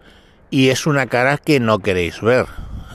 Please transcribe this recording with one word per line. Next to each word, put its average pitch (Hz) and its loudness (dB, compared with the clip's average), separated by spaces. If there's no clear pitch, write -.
y 131 2
es 127 0
una 143 0
cara 127 0
que 147 2
no 110 2
queréis 92 -2
ver, 117 2